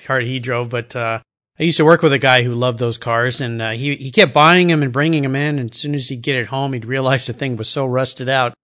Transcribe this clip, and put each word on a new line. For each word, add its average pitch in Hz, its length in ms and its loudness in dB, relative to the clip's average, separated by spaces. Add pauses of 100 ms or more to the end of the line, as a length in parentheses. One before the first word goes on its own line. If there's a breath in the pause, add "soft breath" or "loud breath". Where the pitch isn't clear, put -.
car 131 140 -2
he 127 200 -4
drove, 120 300 -4
but, 117 260 -8
uh, 113 240 -4 (400)
I 151 40 -2
used 165 140 2
to 156 80 4
work 165 160 6
with 151 120 4
a 135 60 2
guy 127 240 4
who 120 120 -2
loved 120 240 -2
those 117 180 -2
cars, 117 440 -2
and, 117 200 -6
uh, 113 100 -4
he, 139 240 -4
he 131 160 -10
kept 156 220 4
buying 170 340 6
them 160 140 4
and 135 100 0
bringing 147 300 0
them 135 140 -2
in, 147 240 -2
and 117 120 -6
as - 60 -16
soon 147 160 -6
as 135 160 -6
he'd 123 140 -10
get 143 120 -2
it 120 120 -4
home, 135 260 -4
he'd 117 120 -8
realize 131 420 0
the 120 60 -6
thing 127 220 -6
was 110 140 -6
so 139 160 -2
rusted 127 420 -4
out 131 260 0 (100)